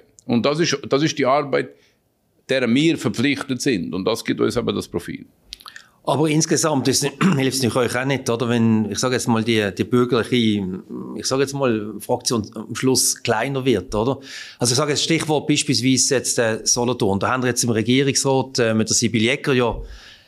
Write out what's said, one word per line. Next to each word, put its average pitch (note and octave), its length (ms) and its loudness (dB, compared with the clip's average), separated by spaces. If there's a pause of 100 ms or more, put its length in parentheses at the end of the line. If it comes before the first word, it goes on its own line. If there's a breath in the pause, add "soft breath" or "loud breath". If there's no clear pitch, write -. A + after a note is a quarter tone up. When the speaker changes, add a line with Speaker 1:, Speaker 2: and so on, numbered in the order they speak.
(260)
Speaker 1:
Und A#2 200 2
das D3+ 120 2
ist, E3 200 0 (100)
das C#3 140 2
ist D#3 160 0
die C3 80 0
Arbeit, C#3 440 0 (800 soft breath)
der B2+ 240 2
wir D3+ 260 4
verpflichtet B2+ 600 -2
sind. F#2+ 320 -2
Und F#2 140 -4
das A2+ 180 -2
gibt A#2 160 -2
uns A#2 160 0
aber A#2 160 -2
das G2+ 160 -6
Profil. - 380 -10 (760 loud breath)
Speaker 2:
Aber C#3 280 0
insgesamt D3+ 580 2
ist, C3+ 180 2 (160)
<clears throat> E3+ 140 2
hilft's C3 260 0
nicht A#2 140 0
euch A#2 180 0
auch B2+ 120 -2
nicht, C3+ 240 -2
oder? A#2 180 0
Wenn, A2+ 420 4
ich G2+ 80 -6
sage B2+ 160 0
jetzt A#2 140 -2
mal, A2+ 160 2
die, A2 320 2
die G#2+ 80 0
bürgerliche, A2 960 0 (320)
ich - 120 -8
sage C3+ 160 0
jetzt C#3 100 -4
mal, A2+ 480 -2
Fraktion A#2 540 -2
am A2 200 -10
Schluss - 480 0
kleiner B2+ 440 -2
wird, G#2 280 0
oder? A#2 240 0 (400 loud breath)
Also B2 140 0
ich B2 60 0
sage D3 140 0
jetzt - 120 -2
Stichwort D3+ 420 0
beispielsweise C3 680 2
jetzt, - 240 -2
äh, A2 260 0
Solothurn. A#2+ 560 0
Da G#2+ 100 0
haben B2+ 120 -2
wir B2+ 60 0
jetzt A#2+ 140 0
im A#2+ 80 0
Regierungsrat, C3 880 2
äh, A2+ 160 2
mit A2 140 2
der - 80 0
Sibylle A2+ 340 2
Egger C#3+ 220 0
ja A#2+ 240 2 (520 loud breath)